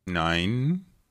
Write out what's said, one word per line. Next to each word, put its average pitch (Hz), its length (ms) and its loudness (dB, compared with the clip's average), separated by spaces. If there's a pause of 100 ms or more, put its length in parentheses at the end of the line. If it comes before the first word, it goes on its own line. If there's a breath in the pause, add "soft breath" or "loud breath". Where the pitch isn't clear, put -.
Nein. 92 760 0 (260)